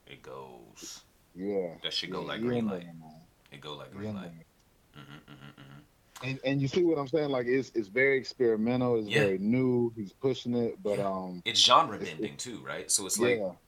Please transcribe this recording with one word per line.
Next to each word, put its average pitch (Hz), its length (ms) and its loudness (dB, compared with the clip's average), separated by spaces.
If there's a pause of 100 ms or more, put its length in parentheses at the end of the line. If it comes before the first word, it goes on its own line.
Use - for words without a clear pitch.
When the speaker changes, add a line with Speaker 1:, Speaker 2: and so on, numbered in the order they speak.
Speaker 1:
It 69 160 -18
goes. 64 800 -16 (300)
Speaker 2:
Yeah, 92 480 -4
Speaker 1:
That 80 120 -6
shit 87 160 -4
go 78 120 -6
Speaker 2:
yeah, - 40 -8
Speaker 1:
like 76 160 -6
Speaker 2:
Eon - 0 -
Speaker 1:
green 120 240 0
light. 90 200 -4
Speaker 2:
Leyline. 80 360 -20 (300)
Speaker 1:
It 73 80 -18
go 76 160 -12
like 71 180 -14
Speaker 2:
Eon 98 80 -10
Speaker 1:
green 107 120 -6
light. 90 180 -10
Speaker 2:
Leyline. 80 120 -20 (540)
Speaker 1:
Mm-hmm, 71 340 -18
mm-hmm, 69 300 -20
mm-hmm. 69 180 -20 (420)
Speaker 2:
And, 131 220 -6
and 139 160 2
you 135 80 2
see 180 160 2
what 160 140 4
I'm 139 100 -2
saying? 151 220 2
Like, 127 160 0
it's, 127 280 2
it's 107 140 -2
very 135 300 4
experimental. 120 800 2
It's 107 100 -2
Speaker 1:
Yeah. 110 120 4
Speaker 2:
very 98 180 4
new. 120 580 2
He's 101 160 -8
pushing 123 420 -2
it, 117 280 -2
but, 101 160 0
Speaker 1:
Yeah. 98 60 0
Speaker 2:
um, 92 400 -4
Speaker 1:
It's 117 160 2
genre 127 380 6
Speaker 2:
it's, 98 120 -6
Speaker 1:
bending 80 260 -6
Speaker 2:
it's - 0 -
Speaker 1:
too, 101 280 -10
right? 76 260 -6
So 101 160 0
it's 92 120 -2
like, 120 200 2
Speaker 2:
Yeah. 95 140 -6 (160)